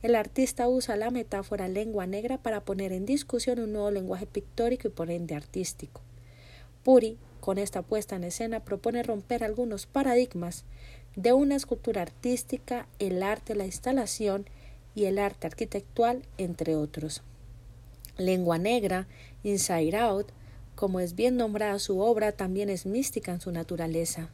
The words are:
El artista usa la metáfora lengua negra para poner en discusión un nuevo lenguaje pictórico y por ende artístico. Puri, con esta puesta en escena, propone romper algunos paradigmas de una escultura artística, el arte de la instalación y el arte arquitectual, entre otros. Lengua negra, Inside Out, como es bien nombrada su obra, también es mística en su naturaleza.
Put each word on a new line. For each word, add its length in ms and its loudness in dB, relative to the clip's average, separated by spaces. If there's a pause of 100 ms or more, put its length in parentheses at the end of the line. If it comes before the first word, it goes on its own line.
El 120 6
artista 520 2
usa 280 2
la 140 0
metáfora 580 -4
lengua 380 -2
negra 320 -2
para 240 -2
poner 300 -2
en 140 -2
discusión 540 0
un 140 -2
nuevo 160 0
lenguaje 380 -2
pictórico 600 -2
y 40 0
por 180 -4
ende 240 -4
artístico. 680 -8 (840)
Puri, 340 8 (220)
con 180 0
esta 240 -2
puesta 340 -2
en 80 -4
escena, 360 -4
propone 420 -2
romper 420 -2
algunos 440 -2
paradigmas 760 2 (500)
de 180 6
una 220 6
escultura 480 -2
artística, 840 -4 (120)
el 240 0
arte 300 -2
de 60 0
la 60 -2
instalación 800 0 (480)
y 120 2
el 120 2
arte 300 0
arquitectual, 760 0 (160)
entre 380 0
otros. 480 -4 (960)
Lengua 400 4
negra, 500 2 (360)
Inside 540 2
Out, 300 2 (480)
como 240 0
es 160 -2
bien 220 4
nombrada 420 0
su 200 0
obra, 320 4
también 380 -2
es 160 -4
mística 460 -2
en 100 -4
su 100 -6
naturaleza. 840 -2